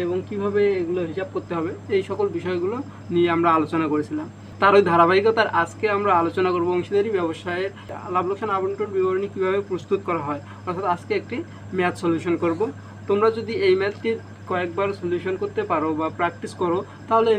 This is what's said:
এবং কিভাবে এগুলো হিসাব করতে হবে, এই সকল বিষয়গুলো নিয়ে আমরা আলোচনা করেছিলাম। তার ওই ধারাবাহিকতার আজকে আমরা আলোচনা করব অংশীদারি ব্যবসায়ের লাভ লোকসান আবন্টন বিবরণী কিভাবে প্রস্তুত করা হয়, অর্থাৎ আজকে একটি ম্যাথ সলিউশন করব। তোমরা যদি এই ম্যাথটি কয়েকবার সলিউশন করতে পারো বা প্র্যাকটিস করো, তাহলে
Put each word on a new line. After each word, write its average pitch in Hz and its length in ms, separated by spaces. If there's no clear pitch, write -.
এবং 180 100
কিভাবে 202 340
এগুলো 175 220
হিসাব 185 220
করতে 180 220
হবে, 165 180
এই 190 60
সকল 202 260
বিষয়গুলো 175 480
নিয়ে 175 200
আমরা 170 280
আলোচনা 160 340
করেছিলাম। 151 340
তার 196 140
ওই 202 160
ধারাবাহিকতার 196 580
আজকে - 240
আমরা 202 240
আলোচনা 180 320
করব 175 240
অংশীদারি 202 340
ব্যবসায়ের 180 600
লাভ 180 160
লোকসান 202 200
আবন্টন 196 440
বিবরণী 185 400
কিভাবে 190 240
প্রস্তুত 185 380
করা 165 180
হয়, 143 160
অর্থাৎ 185 280
আজকে - 200
একটি 226 220
ম্যাথ 180 260
সলিউশন 170 320
করব। 165 160
তোমরা 208 200
যদি 220 140
এই 185 140
ম্যাথটি 202 300
কয়েকবার 185 380
সলিউশন 175 420
করতে 202 280
পারো 156 180
বা 160 60
প্র্যাকটিস 175 360
করো, 180 240
তাহলে 226 300